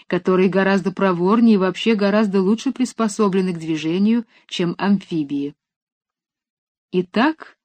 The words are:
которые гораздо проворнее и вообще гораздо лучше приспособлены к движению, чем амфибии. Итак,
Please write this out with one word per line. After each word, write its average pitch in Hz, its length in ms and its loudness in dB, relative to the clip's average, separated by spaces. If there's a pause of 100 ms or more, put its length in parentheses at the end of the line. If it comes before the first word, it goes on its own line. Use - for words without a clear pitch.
которые 185 400 2
гораздо 190 440 0
проворнее 196 640 2
и 196 40 4
вообще 190 360 0
гораздо 202 480 0
лучше 220 300 -2
приспособлены 202 800 -2
к 170 60 -8
движению, 165 680 0 (220)
чем 175 320 -4
амфибии. 151 760 -2 (1400)
Итак, 214 720 -2